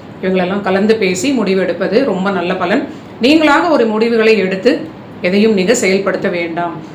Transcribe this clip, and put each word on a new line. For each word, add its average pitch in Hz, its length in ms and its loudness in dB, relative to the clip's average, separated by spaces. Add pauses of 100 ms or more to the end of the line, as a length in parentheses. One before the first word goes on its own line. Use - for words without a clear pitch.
(220)
இவங்களெல்லாம் 190 380 0
கலந்து 196 360 2
பேசி 196 340 0
முடிவெடுப்பது 190 760 0
ரொம்ப 190 260 -2
நல்ல 180 240 -2
பலன். 190 340 -2 (340)
நீங்களாக 311 480 4
ஒரு 247 160 2
முடிவுகளை 220 520 2
எடுத்து 185 420 0 (420)
எதையும் 202 320 4
நீங்க 190 200 2
செயல்படுத்த 190 540 0
வேண்டாம். 170 440 -4 (220)